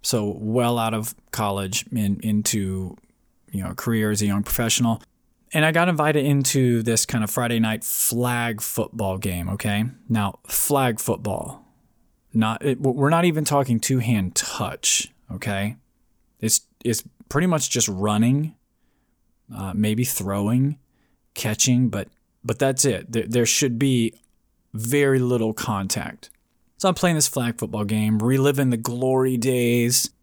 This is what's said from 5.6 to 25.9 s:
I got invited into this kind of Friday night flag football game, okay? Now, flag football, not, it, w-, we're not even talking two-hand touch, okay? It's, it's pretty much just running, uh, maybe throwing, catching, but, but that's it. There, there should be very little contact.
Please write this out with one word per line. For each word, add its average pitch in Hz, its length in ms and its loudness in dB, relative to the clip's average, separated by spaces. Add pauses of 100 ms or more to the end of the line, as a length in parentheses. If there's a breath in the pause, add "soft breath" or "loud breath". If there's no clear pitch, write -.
I 156 80 4
got 170 160 4
invited 151 380 2
into 131 580 2
this 113 220 0
kind 113 180 -2
of 101 80 -4
Friday 117 300 0
night 110 240 -2
flag 117 760 -2
football 101 580 -4
game, 90 300 -4
okay? 104 380 -2 (240)
Now, 104 360 0
flag 131 540 0
football, - 680 -4 (680)
not, 110 320 0
it, 135 160 0
w-, 131 180 0
we're 139 100 4
not 165 140 4
even 156 220 2
talking 131 340 2
two-hand 110 560 0
touch, - 720 -2 (240)
okay? 101 460 -4 (640)
It's, 110 220 0 (220)
it's 117 200 -2 (260)
pretty 160 180 0
much 156 220 0
just 117 180 0
running, 110 680 2 (1000)
uh, 95 200 -8
maybe 107 280 0
throwing, 110 760 0 (560)
catching, 123 540 2
but, 101 180 -6 (360)
but 117 140 -4
that's 135 260 0
it. 117 280 -2
There, 113 160 -2
there 117 180 2
should 120 320 0
be 123 360 0 (600)
very 135 460 2
little 120 340 0
contact. 98 760 -6 (460)